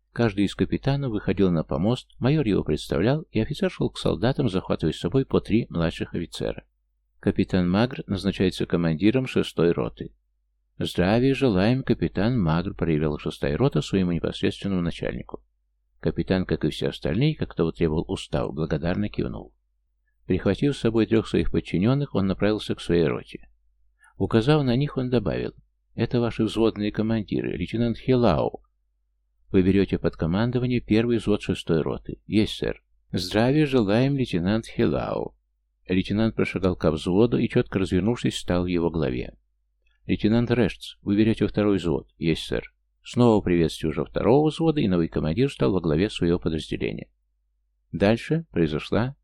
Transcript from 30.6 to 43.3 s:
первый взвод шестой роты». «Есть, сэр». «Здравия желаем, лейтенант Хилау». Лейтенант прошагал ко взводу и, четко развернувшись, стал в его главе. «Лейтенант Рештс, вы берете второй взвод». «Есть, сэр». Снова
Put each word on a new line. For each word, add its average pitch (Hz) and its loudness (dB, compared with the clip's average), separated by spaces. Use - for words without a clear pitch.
первый 113 2
взвод 104 0
шестой 85 0
роты». - -6
«Есть, 98 2
сэр». - -6
«Здравия 110 2
желаем, 131 2
лейтенант 110 -2
Хилау». 104 -2
Лейтенант 101 0
прошагал 90 0
ко 80 2
взводу 92 2
и, 117 0
четко 120 -2
развернувшись, 98 0
стал 90 -2
в 90 -2
его 85 0
главе. 67 -4
«Лейтенант 113 2
Рештс, - 0
вы 101 0
берете 110 2
второй 104 2
взвод». 80 -2
«Есть, 80 -2
сэр». - -6
Снова 117 4